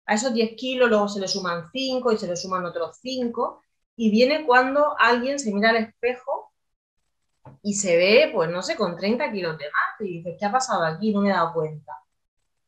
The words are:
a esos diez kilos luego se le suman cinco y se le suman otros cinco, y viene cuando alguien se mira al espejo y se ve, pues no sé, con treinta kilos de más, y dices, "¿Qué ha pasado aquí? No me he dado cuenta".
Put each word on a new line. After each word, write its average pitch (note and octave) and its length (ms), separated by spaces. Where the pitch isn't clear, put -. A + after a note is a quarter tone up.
a G#3+ 80
esos A3+ 200
diez A3+ 220
kilos B3+ 340
luego G#3 180
se G3+ 120
le F#3 80
suman F3 440
cinco B3+ 400
y G#3+ 60
se F#3 80
le F3 100
suman F3+ 300
otros E3+ 340
cinco, B3 640
y A3+ 140
viene C4+ 340
cuando C#4 540
alguien B3 400
se A3 160
mira G#3+ 160
al A#3 60
espejo B3 760
y G3+ 120
se F3 220
ve, G#3+ 380
pues E3 160
no F3+ 100
sé, D#4+ 160
con F3 200
treinta G#3 340
kilos F3 260
de D3+ 100
más, - 340
y F3+ 180
dices, E3+ 200
"¿Qué G#3 60
ha G3+ 80
pasado G3 320
aquí? F#3 280
No G3+ 80
me G3+ 100
he - 20
dado E3+ 220
cuenta". D#3 380